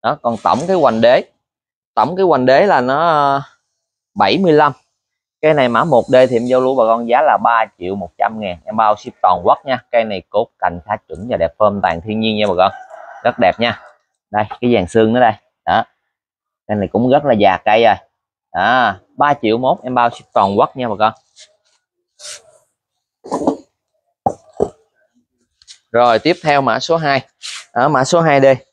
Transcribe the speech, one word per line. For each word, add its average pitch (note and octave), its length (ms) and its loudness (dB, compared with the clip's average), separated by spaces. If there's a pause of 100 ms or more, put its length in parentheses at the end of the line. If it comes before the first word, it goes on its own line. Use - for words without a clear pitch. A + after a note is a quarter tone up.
Đó, C#3 180 -4
còn A#2 220 -4
tổng G2 240 0
cái F#3+ 100 0
hoành A#2+ 240 2
đế, B2+ 220 4 (720)
tổng B2 200 0
cái F#3+ 80 -2
hoành C#3+ 220 2
đế C#3 200 4
là D#3+ 160 2
nó, C#3 280 0
ờ, C#3+ 320 0 (720)
bảy G#2 220 2
mươi F3+ 160 2
lăm. D3 180 4 (720)
Cây D#3 120 2
này C3 160 2
mã A#2 140 0
một C3 240 2
D B2 80 0 (140)
thì B2 60 -2
em A#2 100 0
giao B2+ 140 2
lưu C3 160 0
bà B2 120 2
con A#2 220 -2
giá B2 120 2
là B2 220 2
ba A2+ 220 0 (140)
triệu F2+ 160 -8
một F2+ 220 -12
trăm G#2+ 220 -4
ngàn, F#2 260 -8
em G#2+ 120 -8
bao G#2+ 180 2
ship - 260 -18
toàn F2+ 220 0
quốc A#2+ 220 2
nha. B2+ 260 -6
Cây A#2 120 0
này G2+ 260 -6
cốt A2 180 -2 (120)
cành F2+ 260 -4
khá G#2 100 -4 (120)
chuẩn E2+ 220 -14
và G#2+ 80 -4
đẹp, E2 220 -4
phơm G2+ 220 0
tàn E2+ 200 -4
thiên G#2+ 180 -6
nhiên A2 180 -2
nha G#2+ 100 -2
bà F#2+ 100 -2
con. F#2+ 140 2 (520)
Rất B2 160 -2
đẹp F#2 200 0
nha. A#2 200 -2 (520)
Đây, G#2 140 -2 (160)
cái A#2+ 120 2
dàn G#2+ 140 0
xương A2 260 2
nó B2 60 0
đây. A#2 120 4 (340)
Đó. G2+ 180 -2 (840)
Cây G#2 100 -4
này F#2+ 140 -4
cũng A#2+ 180 -2
rất D3 160 0
là C3+ 80 0
già G2 240 2
cây A2 260 2
rồi. G#2 120 4 (580)
Đó, A2 400 0 (240)
ba D3 240 0
triệu A2 160 0
mốt C3 260 -2
em B2+ 120 -8
bao A#2+ 140 2
ship - 240 -12
toàn G2+ 260 0
quốc - 180 -2
nha B2 120 -6
bà G2+ 100 -6
con. G#2+ 140 0 (4000)
Rồi, A#2 280 2
tiếp E3+ 240 0
theo C#3+ 180 2
mã A#2+ 180 -2
số E3 180 -2
hai. C#3+ 240 -2 (540)
Đó, B2+ 120 2
mã C3+ 160 2
số E3+ 180 2
hai C#3+ 200 4
D. C3+ 40 4 (280)